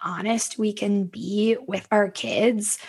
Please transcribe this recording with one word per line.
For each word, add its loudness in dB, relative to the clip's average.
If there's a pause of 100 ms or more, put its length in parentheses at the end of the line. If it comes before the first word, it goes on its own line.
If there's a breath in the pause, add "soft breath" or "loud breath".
honest -4
we 0
can 0
be 0 (120)
with -6
our 4
kids 0